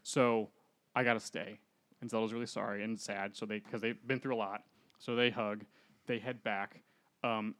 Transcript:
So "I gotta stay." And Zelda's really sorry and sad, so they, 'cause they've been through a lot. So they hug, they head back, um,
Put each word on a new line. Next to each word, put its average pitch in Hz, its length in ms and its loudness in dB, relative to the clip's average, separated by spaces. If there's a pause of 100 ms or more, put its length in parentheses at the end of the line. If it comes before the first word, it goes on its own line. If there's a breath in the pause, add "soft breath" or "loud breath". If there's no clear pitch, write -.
So 117 460 4 (460)
"I 127 80 4
gotta 117 160 6
stay." - 400 -8 (420)
And 120 80 -8
Zelda's 110 240 2
really 117 140 -4
sorry 104 360 -4
and 110 160 -4
sad, 101 360 -4
so 113 100 -8
they, 107 160 -4
'cause - 200 -6
they've 113 260 -2
been 127 120 0
through 131 160 -2
a - 20 2
lot. 104 280 -2 (340 soft breath)
So 123 160 -2
they 120 140 6
hug, 107 360 -2 (400 soft breath)
they 120 140 -2
head 123 240 -6
back, 101 380 -4 (420)
um, 110 360 0